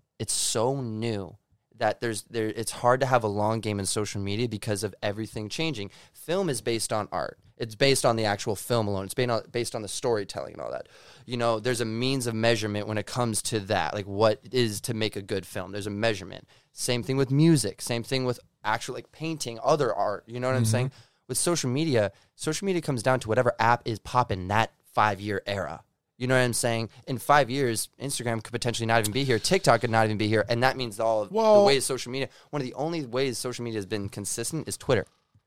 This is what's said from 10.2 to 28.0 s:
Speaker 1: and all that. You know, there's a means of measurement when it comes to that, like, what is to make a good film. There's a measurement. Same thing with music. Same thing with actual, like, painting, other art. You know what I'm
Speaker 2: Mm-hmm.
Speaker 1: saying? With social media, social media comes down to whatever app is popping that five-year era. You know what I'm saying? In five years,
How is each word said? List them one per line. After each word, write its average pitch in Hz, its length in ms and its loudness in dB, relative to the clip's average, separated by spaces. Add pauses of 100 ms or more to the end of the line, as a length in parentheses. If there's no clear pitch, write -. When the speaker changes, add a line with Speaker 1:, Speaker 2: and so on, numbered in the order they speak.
Speaker 1:
and 73 100 -12
all 58 80 -8
that. - 180 -8 (380)
You 123 100 -4
know, 117 220 2
there's 117 220 -2
a 120 40 0
means 120 440 -2
of 113 60 -2
measurement 107 520 0
when 107 120 -2
it 104 80 -4
comes 117 360 -2
to 113 180 -2
that, 92 340 0
like, 101 120 -6
what 107 340 2 (120)
is 113 300 0
to 120 120 -4
make 107 220 -2
a 101 60 -6
good 98 220 -4
film. 95 280 -10
There's 104 160 -8
a - 20 -4
measurement. 98 560 -4 (260)
Same 123 300 -2
thing 131 140 -2
with 135 160 2
music. 143 500 6
Same 117 220 -4
thing 131 200 -2
with 123 140 -2 (240)
actual, 113 320 -2
like, 120 160 -14
painting, 147 540 -8
other 135 280 4
art. 98 360 -2
You 117 100 -10
know 123 100 -2
what 131 80 2
I'm 117 60 2
Speaker 2:
Mm-hmm. 110 80 2
Speaker 1:
saying? 123 220 0 (340)
With 127 100 -6
social 170 320 0
media, 123 440 2 (240)
social 156 280 -4
media 185 160 0
comes 131 220 -2
down 131 180 4
to 107 80 -6
whatever 117 300 4
app 117 260 4
is 113 140 -4
popping 95 500 -2
that 107 220 2 (240)
five-year 104 520 0
era. 90 360 -4 (340)
You 123 120 -4
know 131 80 4
what 127 60 4
I'm 120 100 0
saying? 113 380 -2 (180)
In 131 100 -6
five 143 320 4
years, 127 380 -2 (120)